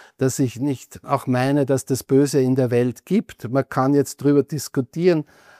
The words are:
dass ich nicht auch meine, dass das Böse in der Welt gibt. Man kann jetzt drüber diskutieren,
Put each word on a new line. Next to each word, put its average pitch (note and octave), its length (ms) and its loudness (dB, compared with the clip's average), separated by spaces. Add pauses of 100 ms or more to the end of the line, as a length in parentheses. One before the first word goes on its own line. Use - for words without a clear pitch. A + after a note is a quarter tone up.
(180)
dass C3 220 -2
ich A#2+ 180 -2
nicht B2+ 460 -6
auch - 240 -4
meine, C3 380 0
dass C3+ 180 0
das C3 220 -4
Böse C#3 340 2
in B2+ 160 2
der B2+ 160 0
Welt A#2+ 340 -2
gibt. - 460 -4
Man C3+ 160 -2
kann C3+ 260 0
jetzt C#3 300 0
drüber C#3+ 200 4
diskutieren, D#3 840 -2 (340)